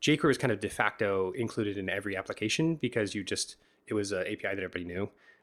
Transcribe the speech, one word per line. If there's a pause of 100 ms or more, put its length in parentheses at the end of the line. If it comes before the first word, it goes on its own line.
jQuery
was
kind
of
de
facto
included
in
every
application
because
you
just, (320)
it
was
a
A
P
I
that
everybody
knew, (340)